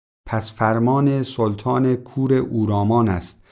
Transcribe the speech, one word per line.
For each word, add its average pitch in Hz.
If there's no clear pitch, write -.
پس 110
فرمان 131
سلطان 123
کور 131
اورامان 110
است. -